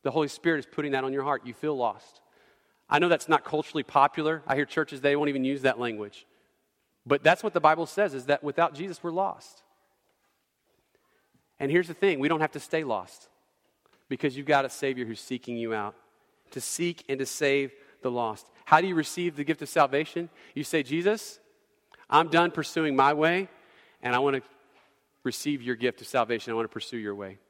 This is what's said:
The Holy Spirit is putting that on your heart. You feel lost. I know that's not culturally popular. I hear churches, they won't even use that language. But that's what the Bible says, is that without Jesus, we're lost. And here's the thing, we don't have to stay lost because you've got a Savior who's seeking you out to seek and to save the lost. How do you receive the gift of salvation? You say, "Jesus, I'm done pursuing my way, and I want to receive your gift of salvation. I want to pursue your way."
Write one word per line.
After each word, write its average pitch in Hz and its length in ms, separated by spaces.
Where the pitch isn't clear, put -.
The 139 80
Holy 147 180
Spirit 160 320
is - 60
putting 147 260
that 135 120
on 135 80
your 135 120
heart. 135 220
You 120 60
feel 147 240
lost. 113 460
I 147 100
know 175 100
that's 160 200
not 160 160
culturally 151 400
popular. 151 600
I 135 100
hear 143 80
churches, 151 380
they 143 140
won't 147 120
even 135 160
use 135 180
that 127 160
language. 107 480
But 139 200
that's 165 180
what 226 100
the 170 80
Bible 156 260
says, 196 280
is 127 120
that 143 180
without 156 300
Jesus, 175 280
we're 170 80
lost. - 540
And 139 120
here's 170 180
the 160 60
thing, 175 260
we 147 80
don't 156 120
have 156 120
to 143 80
stay 160 240
lost 104 440
because 131 280
you've 139 100
got 139 180
a 127 40
Savior 127 360
who's 110 140
seeking 120 380
you 113 180
out 107 220
to 131 80
seek 170 480
and 135 100
to 135 80
save 139 480
the 127 80
lost. 117 380
How 160 140
do 185 60
you 185 80
receive 165 400
the 143 80
gift 151 200
of 143 60
salvation? 156 640
You 147 80
say, 151 220
"Jesus, 175 560
I'm 160 200
done 170 240
pursuing 156 420
my 135 200
way, 170 340
and 123 140
I 123 60
want 139 160
to 127 120
receive 139 360
your 120 140
gift 117 280
of - 40
salvation. 117 460
I - 20
want 113 120
to - 60
pursue 113 260
your 104 180
way." 98 340